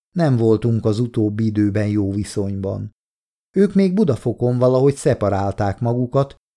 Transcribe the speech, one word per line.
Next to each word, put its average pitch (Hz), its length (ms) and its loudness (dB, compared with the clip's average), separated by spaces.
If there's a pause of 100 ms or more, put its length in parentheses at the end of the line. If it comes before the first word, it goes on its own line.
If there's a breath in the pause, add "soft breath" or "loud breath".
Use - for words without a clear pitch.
(160)
nem 151 220 2
voltunk 113 480 2
az 110 140 -2
utóbbi 113 460 -2
időben 104 420 0
jó 104 240 -2
viszonyban. 101 800 -6 (640)
Ők 202 180 2
még 190 200 2
Budafokon 123 640 0
valahogy 127 380 4
szeparálták 101 840 -2
magukat, 123 560 -2 (220)